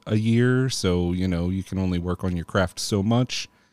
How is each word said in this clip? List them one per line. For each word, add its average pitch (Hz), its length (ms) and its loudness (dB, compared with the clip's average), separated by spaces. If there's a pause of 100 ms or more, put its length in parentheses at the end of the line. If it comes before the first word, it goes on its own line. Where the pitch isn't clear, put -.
a 110 100 0
year. 120 540 2
So, 87 420 0
you 90 140 0
know, 87 240 0
you 95 140 -2
can 95 140 -6
only 92 200 0
work 87 240 -4
on 90 140 -2
your 85 80 -6
craft 92 340 -2
so 101 240 0
much. 117 460 0 (240)